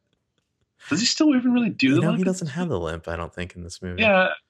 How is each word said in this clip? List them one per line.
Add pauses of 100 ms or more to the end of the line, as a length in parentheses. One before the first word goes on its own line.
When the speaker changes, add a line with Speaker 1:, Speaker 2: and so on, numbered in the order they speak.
(880)
Speaker 1:
Does
he
still
even
really
do
Speaker 2:
you
Speaker 1:
the
Speaker 2:
know,
Speaker 1:
limp
Speaker 2:
he
Speaker 1:
in
Speaker 2:
doesn't
Speaker 1:
this
Speaker 2:
have
Speaker 1:
movie?
Speaker 2:
the
limp,
I
don't
think,
in
this
movie.
Speaker 1:
Yeah, (200)